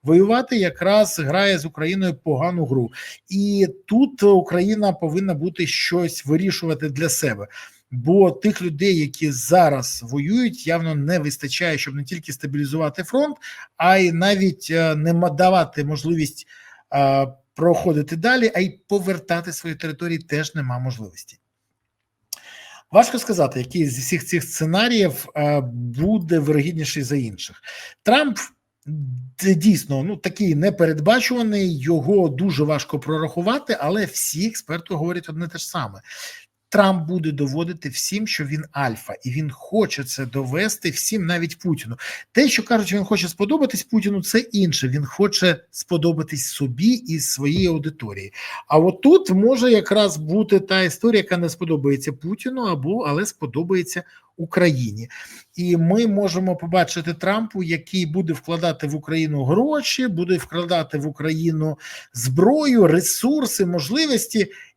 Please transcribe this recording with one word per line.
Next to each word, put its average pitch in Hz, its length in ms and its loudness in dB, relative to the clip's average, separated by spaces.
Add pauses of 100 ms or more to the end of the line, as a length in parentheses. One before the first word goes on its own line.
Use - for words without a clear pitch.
воювати, 208 540 4
якраз 196 600 2
грає 175 400 2
з 143 60 -6
Україною 170 500 -2
погану 160 520 -2
гру. 123 240 0 (380)
І 196 380 2 (200)
тут 240 360 2
Україна 196 720 4
повинна 175 420 -2
бути 165 320 -4
щось - 600 -2
вирішувати 156 640 0
для 147 200 -2
себе. 110 400 -2 (420)
Бо 170 400 6
тих 208 320 0
людей, 175 360 0
які 147 340 -2
зараз 143 720 2
воюють, 151 640 -2
явно 165 280 0
не 151 240 0
вистачає, 147 600 -4
щоб 139 160 -6
не 143 100 -6
тільки 156 280 -10
стабілізувати 147 720 -4
фронт, 277 340 -2 (400)
а 180 200 6
й 180 160 4
навіть, 190 580 0
е, 160 240 2
не 156 180 0
ма-, 170 180 2
давати 170 540 2
можливість, 151 600 -4 (480)
е, 139 320 4 (280)
проходити 165 640 2
далі, 226 380 2
а 175 60 0
й 190 80 0 (200)
повертати 175 640 -2
свої 160 240 -8
території 165 420 -6
теж 156 360 -6
нема 127 240 -4
можливості. 113 600 -10 (1500)
Важко 233 280 6
сказати, 175 420 -2
який 151 260 -2
зі 127 140 -6
всіх 139 260 -4
цих - 180 -2
сценаріїв, 190 920 0
е, 147 240 2 (140)
буде 160 640 0
вирогідніший 151 640 0
за 131 140 -4
інших. 113 460 -8 (400)
Трамп 262 360 2 (480)
д-, 147 680 -2
дійсно, 151 500 2
ну, 202 120 -4
такий 190 380 -2
непередбачуваний, 196 1300 2
його 165 480 2
дуже 147 360 0
важко 147 340 -2
прорахувати, 175 800 -2
але 185 240 0
всі 170 440 -4
експерти 170 460 -8
говорять 170 340 -4
одне 160 200 -8
те 170 100 -12
ж - 100 -10
саме. 104 320 -8 (720)
Трамп 190 380 4
буде 165 240 -2
доводити 147 560 -4
всім, 208 380 -6
що - 180 -6
він 151 280 -6
альфа, 127 420 -4 (100)
і 131 60 -4
він 147 200 -4
хоче 185 540 -2
це 131 220 -8
довести 147 640 -4
всім, 196 360 -4
навіть 170 320 -4
Путіну. 131 380 -4 (360)
Те, 277 160 4
що - 140 0
кажуть, 214 300 0
він 202 120 0
хоче 185 240 0
сподобатись 254 540 -2
Путіну, 202 400 0
це - 160 0
інше. 196 500 0
Він 143 160 -2
хоче 180 640 0
сподобатись 160 760 -2
собі 139 420 -2
і 226 320 0
своїй 143 460 0
аудиторії. 123 680 -6 (340)
А 151 120 4
от 185 220 4
тут 320 300 6
може 233 400 4
якраз 202 460 4
бути 190 440 2
та 190 220 0
історія, 208 400 2
яка 185 140 -2
не 175 120 0
сподобається 143 640 -2
Путіну, 220 500 -8
або, 175 360 -2
але 156 280 -2
сподобається 170 760 -4 (340)
Україні. 127 720 0 (480)
І 175 200 0
ми 180 300 2
можемо 185 500 0
побачити 170 580 -2
Трампу, 202 480 -4
який 170 440 -2
буде 165 260 -2
вкладати 165 540 -4
в 143 80 -4
Україну 151 500 -2
гроші, 254 640 0
буде 175 280 0
вкладати 170 640 -4
в 143 80 -4
Україну 156 720 -2 (340)
зброю, 202 720 4
ресурси, 208 800 0
можливості, 208 840 -2 (240)